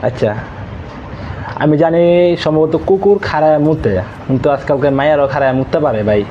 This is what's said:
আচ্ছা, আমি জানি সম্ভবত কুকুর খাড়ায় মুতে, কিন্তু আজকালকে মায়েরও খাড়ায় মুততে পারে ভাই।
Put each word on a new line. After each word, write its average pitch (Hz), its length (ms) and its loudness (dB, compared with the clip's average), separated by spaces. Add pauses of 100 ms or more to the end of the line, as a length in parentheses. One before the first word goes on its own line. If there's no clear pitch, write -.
আচ্ছা, 117 240 -2 (1300)
আমি 151 140 2
জানি 165 260 2 (400)
সম্ভবত 156 300 2 (140)
কুকুর 196 300 4 (100)
খাড়ায় 151 380 2
মুতে, 151 280 0 (320)
কিন্তু 131 300 0
আজকালকে 139 420 0
মায়েরও 143 360 2
খাড়ায় 135 260 0
মুততে - 260 -2
পারে 113 240 0
ভাই। 104 220 2